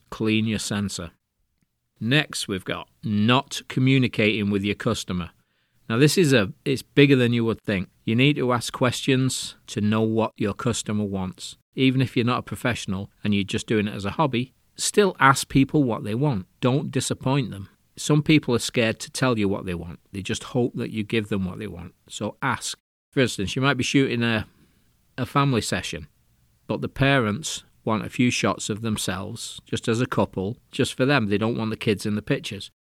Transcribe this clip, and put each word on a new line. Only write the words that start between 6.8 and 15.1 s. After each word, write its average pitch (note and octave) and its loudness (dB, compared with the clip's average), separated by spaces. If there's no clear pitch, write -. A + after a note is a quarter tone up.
bigger C#3+ 6
than A#2+ 4
you A#2 2
would G#2+ -2
think. G2 -2
You A2+ 0
need C3+ 4
to B2+ 0
ask A#2+ -2
questions C3 0
to - -4
know G#2+ 2
what A2 0
your G2+ -2
customer G#2 -2
wants. F#2+ -8
Even C3 2
if B2 -2
you're A#2 2
not A#2+ 0
a G#2+ -8
professional G2+ -6
and G#2 0
you're G2+ 2
just G#2 -6
doing G#2+ 0
it G#2 -8
as G2 -8
a G2 -4
hobby, B2+ -2
still - 2